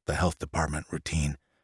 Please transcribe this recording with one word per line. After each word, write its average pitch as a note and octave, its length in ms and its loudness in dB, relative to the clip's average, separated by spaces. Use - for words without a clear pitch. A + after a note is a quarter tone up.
the D2+ 100 0
health E2 220 2
department D2+ 520 -2
routine. D2+ 480 -2